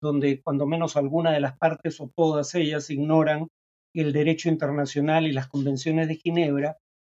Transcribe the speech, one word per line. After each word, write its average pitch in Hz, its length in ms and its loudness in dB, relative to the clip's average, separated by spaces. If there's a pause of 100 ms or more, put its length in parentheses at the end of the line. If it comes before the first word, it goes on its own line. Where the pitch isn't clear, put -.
donde 143 400 0
cuando 143 240 -2
menos 165 300 -2
alguna 156 360 0
de 151 80 0
las 135 180 -4
partes 160 420 -2
o 143 160 -14
todas 151 380 0
ellas 151 360 -2
ignoran 151 580 2 (460)
el 151 180 0
derecho 160 360 2
internacional 151 800 0
y 151 60 0
las 131 160 -4
convenciones 143 600 -2
de 160 80 -4
Ginebra, 156 640 0 (360)